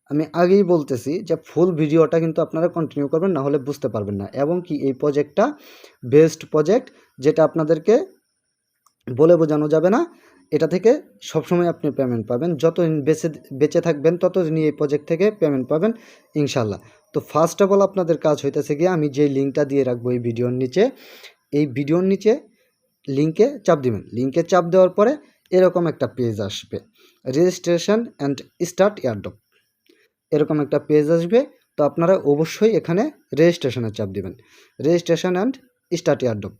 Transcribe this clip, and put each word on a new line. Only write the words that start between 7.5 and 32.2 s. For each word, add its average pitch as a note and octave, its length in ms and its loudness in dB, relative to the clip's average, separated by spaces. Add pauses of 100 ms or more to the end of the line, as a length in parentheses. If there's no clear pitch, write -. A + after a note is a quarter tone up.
বলে D#3+ 180 6
বোঝানো D3+ 340 0
যাবে D#3+ 200 2
না। A#3+ 120 2 (500)
এটা D#3 160 0
থেকে F#3 240 2 (300)
সবসময় F3 460 0
আপনি E3 240 -4
পেমেন্ট B2 360 -2
পাবেন, D3+ 280 -2
যতদিন D#3+ 460 0
বেঁচে, D#3 280 0 (240)
বেঁচে D3+ 280 0
থাকবেন D#3+ 360 0
ততদিনই E3+ 460 0
এই D3+ 80 2
প্রজেক্ট D3 360 -4
থেকে F3+ 240 0
পেমেন্ট C#3+ 360 -2
পাবেন E3+ 240 0 (440)
ইনশাল্লাহ। B2+ 440 -2 (340)
তো D3+ 60 -2 (140)
first E3 280 0
of G3+ 100 4
all G3 100 4
আপনাদের F#3 360 0
কাজ D3+ 280 0
হইতেছে C#3+ 300 -2
গিয়ে E3+ 140 0
আমি D#3 200 0
যেই C#3+ 200 2
লিঙ্কটা C#3 360 0
দিয়ে C3+ 180 0
রাখবো B2 280 -2
এই B2 80 -2
ভিডিওর A#2+ 340 -2
নিচে, C3 360 0 (600)
এই D3 140 2
ভিডিওর C#3+ 380 -2
নিচে G3 360 0 (680)
লিঙ্কে D#3+ 580 0
চাপ E3 140 2
দিবেন। A2+ 320 -4
লিঙ্কে C3 320 -2
চাপ F3 220 2
দেওয়ার F#3 240 4
পরে A3 280 0 (340)
এরকম F3+ 360 2
একটা C3+ 200 -4
পেজ A#2 320 -4
আসবে, - 380 -8 (480)
registration F3 760 0 (240)
and C#3 120 -2 (280)
start G3 360 0
airdrop, G#2 360 -6 (960)
এরকম D3+ 300 0
একটা C#3+ 180 0
পেজ D3+ 320 2
আসবে। E3+ 280 2 (380)
তো D3+ 60 2
আপনারা E3+ 320 2
অবশ্যই D#3+ 600 0